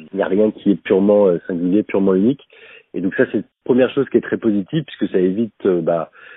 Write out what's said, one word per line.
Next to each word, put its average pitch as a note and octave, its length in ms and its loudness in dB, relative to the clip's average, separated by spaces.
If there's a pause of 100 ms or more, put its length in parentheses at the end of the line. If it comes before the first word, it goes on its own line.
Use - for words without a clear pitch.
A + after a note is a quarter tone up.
(120)
il F#2+ 60 -6
y G2 40 0
a E2+ 40 0
rien G#2 240 2
qui - 220 -2
est F2+ 100 -2
purement, G#2 440 4
euh, F2 200 2
singulier, F2+ 380 -2
purement G2 300 0
unique. A2 280 0 (520)
Et F#2 80 -6
donc F#2+ 120 -4
ça, C3 160 0
c'est A#2 80 -4
la G2 60 -6 (200)
première B2 280 2
chose C#3 160 -2
qui - 80 -2
est - 60 4
très - 160 -6
positive, A2 460 -2
puisque - 280 -10
ça G2+ 60 0
évite, G2 480 -2
euh, F2+ 160 2
bah, E2 280 -2 (260)